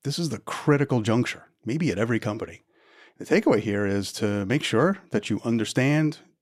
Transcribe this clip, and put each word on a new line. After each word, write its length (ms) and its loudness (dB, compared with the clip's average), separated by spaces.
This 140 -6
is 120 -2
the 100 -8
critical 600 2
juncture, 440 0
maybe 280 -2
at 80 -2
every 200 0
company. 440 -6
The 60 -14
takeaway 340 4
here 260 -2
is 280 -2
to 340 -2
make 160 0
sure 340 2
that 180 -2
you 160 -2
understand 720 0